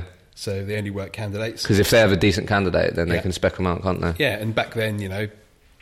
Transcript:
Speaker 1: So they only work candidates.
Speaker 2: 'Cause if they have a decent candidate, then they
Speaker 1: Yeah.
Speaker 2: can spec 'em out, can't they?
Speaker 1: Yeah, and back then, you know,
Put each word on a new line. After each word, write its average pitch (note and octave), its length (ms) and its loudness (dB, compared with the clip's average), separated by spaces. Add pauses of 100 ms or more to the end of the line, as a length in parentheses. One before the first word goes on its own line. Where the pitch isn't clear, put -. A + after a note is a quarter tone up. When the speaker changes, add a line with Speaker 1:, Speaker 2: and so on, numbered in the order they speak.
(360)
Speaker 1:
So G2 300 -8
they G#2 140 -4
only G2+ 100 -4
work G2 240 -8
candidates. G#2+ 500 -6
Speaker 2:
'Cause G#2+ 140 4
if G2+ 140 4
they A#2+ 80 8
have G#2+ 120 8
a G2 60 4
decent G2 300 2
candidate, F2+ 480 2
then E2+ 140 0
they E2+ 60 2
Speaker 1:
Yeah. F2 60 0
Speaker 2:
can F#2 120 -2
spec - 260 -2
'em F#2 80 0
out, E2+ 160 -2
can't F2+ 180 -2
they? E2+ 160 -2
Speaker 1:
Yeah, A#2 220 -2
and A2 160 -4
back A#2 180 -2
then, A2 260 -2
you G2+ 80 -6
know, G2+ 200 -4 (540)